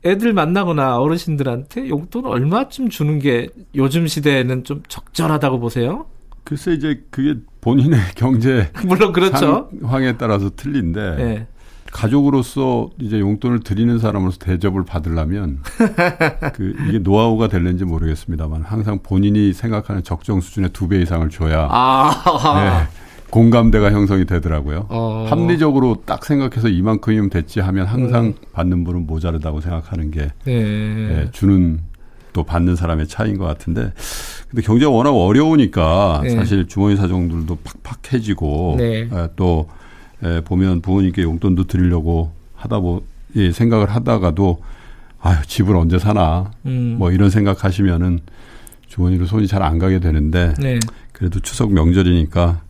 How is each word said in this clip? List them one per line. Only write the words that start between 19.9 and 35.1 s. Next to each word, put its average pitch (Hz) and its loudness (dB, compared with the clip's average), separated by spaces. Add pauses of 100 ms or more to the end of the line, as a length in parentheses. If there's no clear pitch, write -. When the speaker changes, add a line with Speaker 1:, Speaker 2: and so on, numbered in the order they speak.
Speaker 2:
적정 95 -2
수준의 90 -4
두 - -4
배 92 4
이상을 82 0
줘야, 80 0
Speaker 1:
아. 131 2
Speaker 2:
네, - -14 (320)
공감대가 113 6
형성이 98 4
되더라고요. 80 -2
Speaker 1:
어. 113 -4
Speaker 2:
합리적으로 151 2
딱 - -6
생각해서 131 0
이만큼이면 104 2
됐지 95 -2
하면 95 0
항상 120 0
Speaker 1:
음. 107 0 (200)
Speaker 2:
받는 87 0
분은 87 -4
모자르다고 80 -4
생각하는 82 -6
게, 76 -4 (160)
Speaker 1:
네. 123 0
Speaker 2:
네, 104 -2
주는 90 2 (540)
또 87 -2
받는 87 0
사람의 82 -2
차이인 110 -4
것 95 -4
같은데, 78 -4 (580)
근데 117 -2
경제가 117 4
워낙 127 4